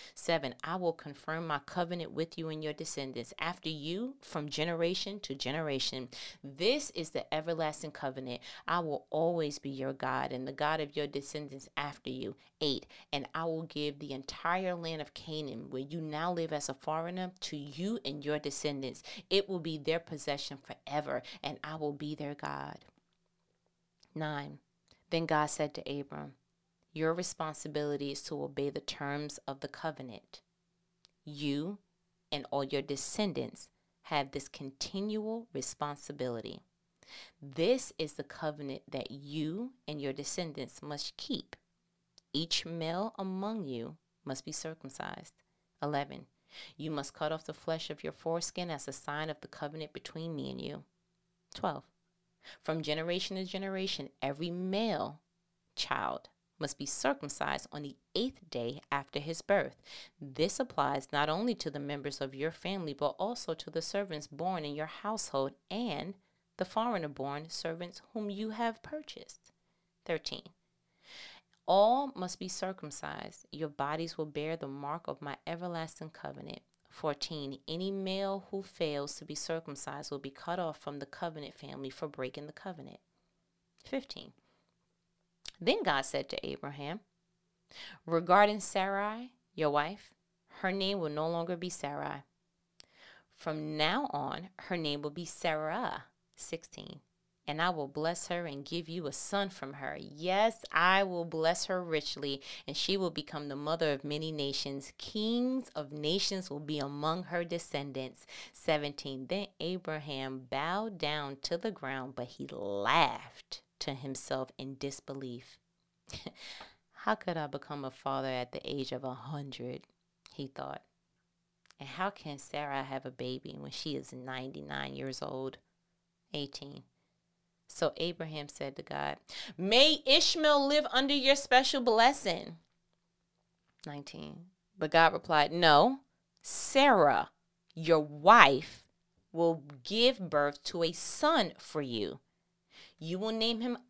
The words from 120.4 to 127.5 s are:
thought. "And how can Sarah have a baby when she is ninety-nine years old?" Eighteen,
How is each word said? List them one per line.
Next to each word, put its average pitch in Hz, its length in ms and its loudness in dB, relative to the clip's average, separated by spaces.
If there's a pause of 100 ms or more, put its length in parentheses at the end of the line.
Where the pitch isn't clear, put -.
thought. - 380 -8 (960)
"And 139 80 -12
how 185 220 -2
can 147 280 -10
Sarah 143 460 -4
have 135 200 -6
a 131 60 -8
baby 127 480 -6
when 143 140 -12
she 143 240 -6
is 135 160 -8
ninety-nine 135 800 -8
years 135 260 -6
old?" 131 380 -6 (760)
Eighteen, 139 500 -8 (800)